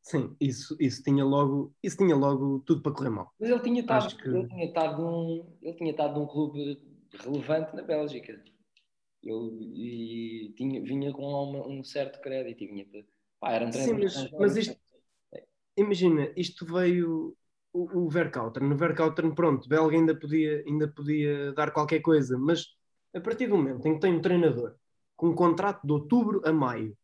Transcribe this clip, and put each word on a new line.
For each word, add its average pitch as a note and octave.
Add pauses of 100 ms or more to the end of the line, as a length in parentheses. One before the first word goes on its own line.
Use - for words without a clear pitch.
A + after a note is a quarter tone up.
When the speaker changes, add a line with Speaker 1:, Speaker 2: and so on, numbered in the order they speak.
Speaker 1:
Sim, C3
isso, C#3
isso C3
tinha C#3
logo, C#3
isso -
tinha F3+
logo C#3
tudo D#3+
para D3
correr C#3
mal. G2
Speaker 2:
Mas A3
ele A#3+
tinha A#3+
estado, G#3+
Speaker 1:
Acho -
que -
Speaker 2:
ele B2+
tinha F3+
estado D#3+
num, E3
ele E3
tinha E3
estado D3
num D3
clube C#3+ (300)
relevante D3
na -
Bélgica. C#3 (800)
Ele, A2 (100)
e A2+
tinha, C3+
vinha C#3
com C#3
lá C#3+
uma, C#3
um C3+
certo C3+
crédito B2+
e F#2+
vinha G2+
para, G#2 (340)
pá, B2
era A#2
um A#2
Speaker 1:
Sim, C3
Speaker 2:
treinador G#3+
Speaker 1:
mas, F#3+
Speaker 2:
estrangeiro. C#3
Speaker 1:
mas -
isto, A3+ (960)
imagina, F3+
isto F3
veio E3+ (340)
o, F3
o -
Vercauteren. C#3
No C#3+
Vercauteren, D#3+
pronto, D3+
belga D#3
ainda D#3+
podia, D3+
ainda D3+
podia D3
dar D3+
qualquer D3+
coisa, C#3
mas E3 (500)
a F3+
partir A3+
do G3+
momento C3+
em D#3
que D#3
tem F#3
um D#3+
treinador D#3+ (400)
com E3
um E3
contrato F3
de D3
outubro G3
a D#3
maio A#2